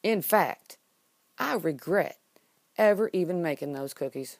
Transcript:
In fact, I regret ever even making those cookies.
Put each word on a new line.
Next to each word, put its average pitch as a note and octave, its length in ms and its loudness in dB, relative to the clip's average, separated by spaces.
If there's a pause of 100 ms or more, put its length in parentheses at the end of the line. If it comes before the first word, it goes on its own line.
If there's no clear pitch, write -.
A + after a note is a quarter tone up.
In G#3+ 200 0
fact, - 560 0 (600)
I C4+ 180 0
regret D#3+ 640 -2 (600)
ever G#3+ 340 4
even F3+ 300 0
making D3 320 -4
those C#3 180 -8
cookies. C3+ 480 -8